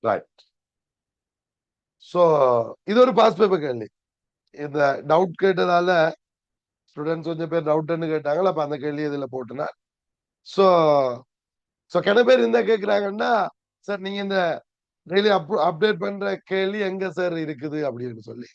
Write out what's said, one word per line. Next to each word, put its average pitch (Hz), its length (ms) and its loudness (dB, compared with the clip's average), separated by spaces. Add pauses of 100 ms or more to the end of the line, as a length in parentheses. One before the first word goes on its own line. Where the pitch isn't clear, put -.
ரைட். 104 280 -4 (1700)
So, 139 760 2 (100)
இது 214 160 0
ஒரு 254 140 6
பாஸ் 214 220 4
பேப்பர் 185 240 2
கேள்வி. 123 280 -6 (640)
இந்த 143 560 -2
டவுட் 170 240 2 (100)
கேட்டதால 175 720 2 (800)
ஸ்டூடெண்ட்ஸ் 160 340 -6
கொஞ்சம் 165 260 -6
பேர் 165 140 -2
டவுட்னு 160 440 -2
கேட்டாங்களா, 156 400 -2
அப்ப 160 160 -2
அந்த 143 140 -6
கேள்வி 147 260 -6
இதுல 143 280 -6
போட்டுனா. 127 360 -8 (760)
So, - 240 2 (1200)
so, 175 140 -2
கன 208 240 4
பேர் 247 140 6
என்ன 233 220 2
கேக்குறாங்கன்னா, 202 840 0 (320)
"சார், 202 200 -8
நீங்க 196 220 -8
இந்த 190 440 -2 (440)
டெய்லி 202 200 2
அப்-, 175 300 0
அப்டேட் 170 400 0
பண்ற 202 440 -6
கேள்வி 190 360 -4
எங்க 190 320 -4
சார் 175 220 -4
இருக்குது?" 151 460 -6 (100)
அப்படின்னு 123 280 -10
சொல்லி. 113 380 -16